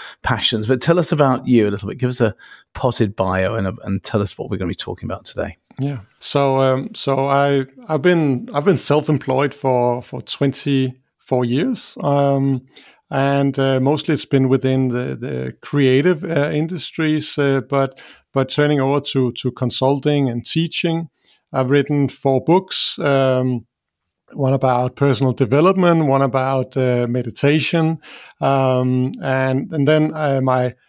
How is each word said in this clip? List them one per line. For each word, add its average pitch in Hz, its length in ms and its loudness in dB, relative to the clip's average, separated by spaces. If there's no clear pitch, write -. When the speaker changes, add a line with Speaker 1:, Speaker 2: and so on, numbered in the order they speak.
Speaker 1:
passions. 107 440 -2
But 127 160 0
tell 170 160 2
us 165 120 -2
about 139 380 2
you 110 200 4
a - 20 0
little 98 180 -6
bit. - 80 -8
Give 127 140 -2
us 123 100 -6
a 107 160 0
potted 113 420 -2
bio 95 380 -2
and, 98 300 -4
and 98 180 -4
tell - 180 -2
us - 160 -6
what - 140 -12
we're 95 80 -4
gonna 90 100 -4
be 87 60 -6
talking 95 340 -10
about - 160 -10
today. 90 320 -8
Speaker 2:
Yeah. 135 220 -6
So, 139 380 0
um, 135 360 0
so 135 320 -2
I, 139 400 2
I've 156 140 -2
been, 160 520 2
I've 147 100 -2
been 185 120 4
self-employed 143 760 0
for, 123 500 0
for 123 200 -14
twenty-four 131 1200 -2
years. 160 560 -4
Um, 139 640 0
and, 139 480 0
uh, 135 220 2
mostly 147 340 0
it's 151 100 -4
been 135 240 2
within 131 400 2
the, 123 280 -4
the 127 460 -8
creative, 143 600 2
uh, 165 300 0
industries, 156 840 -2
uh, 139 300 2
but, 135 320 -2
but 135 160 0
turning 147 320 2
over 139 200 2
to, 127 320 -2
to 123 180 -6
consulting 139 800 0
and 120 160 -6
teaching. 165 640 -4
I've 131 180 0
written 143 380 2
four 135 340 0
books, - 580 0
um, 131 640 0
one 135 200 0
about 127 420 2
personal 131 380 2
development, 165 720 4
one 135 160 2
about, 131 540 -2
uh, 123 320 2
meditation. 147 880 0
Um, 131 800 2
and, 131 520 -2
and 143 160 0
then, 156 260 4
uh, 143 260 0
my, 127 360 0